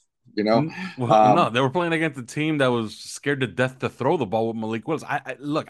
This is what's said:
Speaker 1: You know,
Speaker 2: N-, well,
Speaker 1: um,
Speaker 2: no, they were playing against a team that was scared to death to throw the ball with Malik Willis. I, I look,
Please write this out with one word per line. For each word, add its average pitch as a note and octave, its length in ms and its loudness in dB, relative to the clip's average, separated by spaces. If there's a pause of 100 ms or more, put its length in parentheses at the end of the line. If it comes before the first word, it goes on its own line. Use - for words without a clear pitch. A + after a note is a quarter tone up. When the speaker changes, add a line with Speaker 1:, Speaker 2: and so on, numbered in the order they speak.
(340)
Speaker 1:
You G#2 100 -2
know, G#2+ 140 4
Speaker 2:
N-, D#3 160 -2 (240)
well, A#2 160 0
Speaker 1:
um, G#2+ 220 8
Speaker 2:
no, E3 120 4
they A2+ 120 0
were C3 100 2
playing E3+ 240 0
against D#3 240 -2
a B2+ 40 -10
team D3+ 360 -4
that C3+ 80 4
was A#2 280 0
scared - 460 -6
to C3 60 0
death B2+ 320 -2
to A#2+ 100 -4
throw D3+ 300 -2
the B2+ 80 0
ball A2 220 -2
with A2+ 80 -6
Malik A2 300 -4
Willis. C#3 160 -4
I, C#3 220 -6
I C3 140 -12
look, D3 320 -4